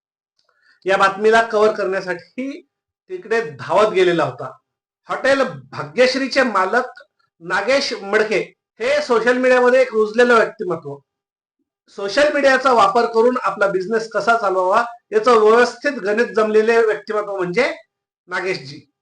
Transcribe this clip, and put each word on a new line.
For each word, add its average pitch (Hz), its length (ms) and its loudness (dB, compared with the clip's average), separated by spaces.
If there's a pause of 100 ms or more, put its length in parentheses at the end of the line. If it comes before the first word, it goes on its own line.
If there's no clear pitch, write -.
(840)
या 190 120 2
बातमीला 208 460 2
कव्हर 214 300 2
करण्यासाठी 190 960 -8 (400)
तिकडे 190 320 -4
धावत 165 520 -2
गेलेला 175 320 2
होता. 131 280 -8 (560)
हॉटेल 262 340 0
भाग्यश्रीचे 247 1000 -2
मालक 220 600 -2 (380)
नागेश 202 600 -2
मडके 208 520 -2 (260)
हे 285 220 0
सोशल 240 340 0
मीडियामध्ये 254 440 4
एक 247 120 2
रुजलेलं 220 420 2
व्यक्तिमत्व. 175 600 -2 (920)
सोशल 277 440 -2
मीडियाचा 269 400 2
वापर 226 340 2
करून 226 360 2
आपला 202 240 -2
बिझनेस 190 420 -4
कसा 233 280 0
चालवावा 190 480 0 (280)
याचं 214 200 2
व्यवस्थित 240 600 2
गणित 214 340 -2 (100)
जमलेले 220 420 2
व्यक्तिमत्व 208 580 -2
म्हणजे 196 380 -2 (520)
नागेशजी. 175 760 -10